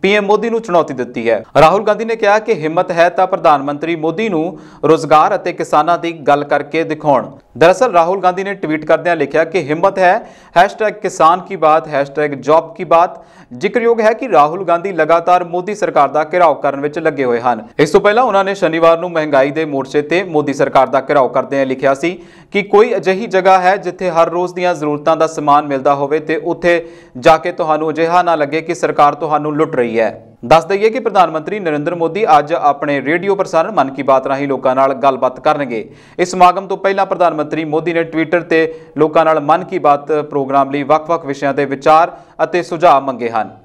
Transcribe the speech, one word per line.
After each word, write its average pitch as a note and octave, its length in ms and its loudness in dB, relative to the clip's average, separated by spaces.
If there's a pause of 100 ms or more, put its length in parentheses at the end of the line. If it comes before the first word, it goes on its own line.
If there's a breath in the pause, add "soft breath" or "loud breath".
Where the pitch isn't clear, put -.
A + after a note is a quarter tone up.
ਪੀ G3 140 2
ਐਮ G#3 100 0
ਮੋਦੀ G#3 240 0
ਨੂੰ A3+ 120 -2
ਚੁਣੌਤੀ F3 320 0
ਦਿੱਤੀ B2 360 -4
ਹੈ। G#2+ 120 0 (180)
ਰਾਹੁਲ E3+ 240 4
ਗਾਂਧੀ G#3 220 -2
ਨੇ A3+ 100 -4
ਕਿਹਾ G#3+ 240 2
ਕਿ G#3+ 160 -2
ਹਿੰਮਤ E3 360 -2
ਹੈ E3+ 180 2
ਤਾਂ F#3 180 0
ਪ੍ਰਧਾਨ D#3+ 360 2
ਮੰਤਰੀ D3 320 -4
ਮੋਦੀ D#3+ 340 -4
ਨੂੰ E3+ 300 -4 (240 loud breath)
ਰੋਜ਼ਗਾਰ D#3 520 4
ਅਤੇ F3 180 -4
ਕਿਸਾਨਾਂ E3 440 0
ਦੀ E3+ 140 -6 (160)
ਗੱਲ C#3+ 160 4
ਕਰਕੇ D3 400 -2
ਦਿਖਾਉਣ। D3+ 460 0 (280)
ਦਰਅਸਲ F#3 340 4
ਰਾਹੁਲ F3 300 2
ਗਾਂਧੀ F3+ 220 0
ਨੇ G3 100 -6
ਟਵੀਟ D#3 320 -6
ਕਰਦਿਆਂ E3 300 0
ਲਿਖਿਆ D#3 280 0
ਕਿ E3 200 -2
ਹਿੰਮਤ F3 360 -2
ਹੈ, F3+ 140 4 (440 loud breath)
ਹੈਸ਼ਟੈਗ G3+ 360 0
ਕਿਸਾਨ F3+ 460 2
ਕੀ F#3 160 -12
ਬਾਤ, D#3+ 320 2
ਹੈਸ਼ਟੈਗ D3 460 -4
ਜੌਬ D3+ 420 0
ਕੀ F#3 80 -10
ਬਾਤ। E3+ 380 2 (320 loud breath)
ਜ਼ਿਕਰਯੋਗ A3+ 480 0
ਹੈ A3 120 4
ਕਿ A#3+ 160 -8
ਰਾਹੁਲ E3 340 2
ਗਾਂਧੀ E3+ 280 -2
ਲਗਾਤਾਰ E3+ 520 2
ਮੋਦੀ F3 320 -6
ਸਰਕਾਰ E3 340 0
ਦਾ D3+ 140 -2 (100)
ਘਿਰਾਓ E3+ 220 4
ਕਰਨ C#3 260 -4
ਵਿੱਚ D3 180 -6
ਲੱਗੇ D3+ 240 -2
ਹੋਏ A#2+ 160 0
ਹਨ। A#2 260 -2 (140)
ਇਸ D3+ 120 2
ਤੋਂ G3 100 6
ਪਹਿਲਾਂ G#3 220 2
ਉਹਨਾਂ G3 200 2
ਨੇ G3 120 -2
ਸ਼ਨੀਵਾਰ E3 440 2
ਨੂੰ F3 120 -8
ਮਹਿੰਗਾਈ D3 400 0
ਦੇ D#3+ 140 -4
ਮੋਰਚੇ C#3 380 -4
ਤੇ E3 200 -2
ਮੋਦੀ D3+ 300 -2
ਸਰਕਾਰ C3 340 2
ਦਾ C3 220 0
ਘਿਰਾਓ C#3+ 200 2
ਕਰਦਿਆਂ C3+ 360 -2
ਲਿਖਿਆ C3 280 -2
ਸੀ E3+ 240 -4 (360 loud breath)
ਕਿ G3+ 100 0
ਕੋਈ G#3 320 2
ਅਜਿਹੀ F#3+ 320 -2
ਜਗ੍ਹਾ F#3+ 320 4
ਹੈ F3+ 200 2
ਜਿੱਥੇ F3+ 320 -6
ਹਰ E3 180 2
ਰੋਜ਼ F3 240 -4
ਦੀਆਂ F3+ 220 -2
ਜ਼ਰੂਰਤਾਂ D3+ 420 -2
ਦਾ D#3+ 100 0
ਸਮਾਨ D3 400 0
ਮਿਲਦਾ C#3 280 0
ਹੋਵੇ C#3+ 240 -2
ਤੇ D#3 160 -4 (100)
ਉੱਥੇ E3+ 400 0 (320 loud breath)
ਜਾ D#3+ 200 6
ਕੇ F3 140 -6
ਤੁਹਾਨੂੰ D#3 380 -2
ਅਜਿਹਾ E3 340 0
ਨਾ E3+ 120 2
ਲੱਗੇ D3+ 260 -2
ਕਿ E3 140 -6
ਸਰਕਾਰ D3 400 2
ਤੁਹਾਨੂੰ D3+ 400 -4
ਲੁੱਟ D#3 200 -2
ਰਹੀ A#2 240 0
ਹੈ। G#2+ 260 -2 (200)
ਦੱਸ D#3+ 200 4
ਦਈਏ G3 240 0
ਕਿ A3 100 -4
ਪ੍ਰਧਾਨ F#3 320 0
ਮੰਤਰੀ D#3+ 280 -6
ਨਰਿੰਦਰ D#3+ 360 -4
ਮੋਦੀ E3 300 -2 (120)
ਅੱਜ D3 160 0
ਆਪਣੇ C#3+ 480 -2
ਰੇਡੀਓ F3 340 -2
ਪ੍ਰਸਾਰਣ F#3 360 -2
ਮਨ C#3+ 220 0
ਕੀ C#3+ 100 -8
ਬਾਤ C3 240 2
ਰਾਹੀਂ C#3 200 -4
ਲੋਕਾਂ C3 280 -2
ਨਾਲ C3+ 180 2
ਗੱਲਬਾਤ B2+ 460 -2
ਕਰਨਗੇ। C#3 440 -2 (360 loud breath)
ਇਸ F3+ 120 -2
ਸਮਾਗਮ F#3 360 2
ਤੋਂ F#3+ 100 -6
ਪਹਿਲਾਂ G3 280 0
ਪ੍ਰਧਾਨ F3+ 280 0
ਮੰਤਰੀ D3+ 320 -6
ਮੋਦੀ D#3 280 -4
ਨੇ E3 120 0
Twitter D#3+ 380 -2
ਤੇ D#3+ 180 2 (360 loud breath)
ਲੋਕਾਂ D#3 280 2
ਨਾਲ D#3+ 160 2
ਮਨ D#3+ 220 0
ਕੀ F3+ 160 -6
ਬਾਤ C#3+ 320 0
ਪ੍ਰੋਗਰਾਮ C#3 600 -2
ਲਈ C#3+ 120 -4
ਵੱਖ-ਵੱਖ D#3 420 -2
ਵਿਸ਼ਿਆਂ C#3 280 -4
ਤੇ C#3+ 120 0
ਵਿਚਾਰ D#3 460 2 (320 loud breath)
ਅਤੇ E3+ 200 -2
ਸੁਝਾਅ E3 360 2
ਮੰਗੇ B2 300 -6
ਹਨ। A2 200 -4 (160)